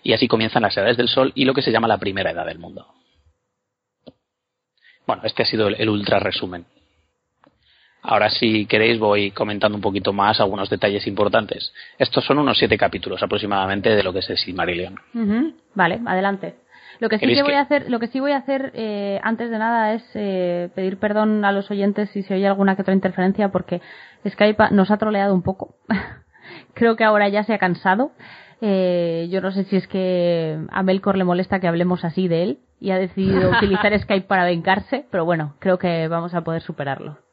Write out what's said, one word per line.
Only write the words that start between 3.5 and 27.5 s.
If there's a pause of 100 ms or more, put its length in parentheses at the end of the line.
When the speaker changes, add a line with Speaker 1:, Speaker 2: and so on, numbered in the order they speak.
Speaker 1:
Bueno,
este
ha
sido
el,
el
ultra
resumen. (1400)
Ahora,
si
queréis,
voy
comentando
un
poquito
más
algunos
detalles
importantes. (260)
Estos
son
unos
siete
capítulos
aproximadamente
de
lo
que
es
el
Silmarillion. (160)
Speaker 2:
Ujú. (200)
Vale,
adelante. (440)
Lo
que
sí
Speaker 1:
¿Queréis
Speaker 2:
que
voy
Speaker 1:
que
Speaker 2:
a
hacer,
lo
que
sí
voy
a
hacer,
eh,
antes
de
nada
es, (120)
eh,
pedir
perdón
a
los
oyentes
si
se
oye
alguna
que
otra
interferencia,
porque (480)
Skype
ha,
nos
ha
troleado
un
poco. (140)
<laughs>
Creo
que
ahora
ya
se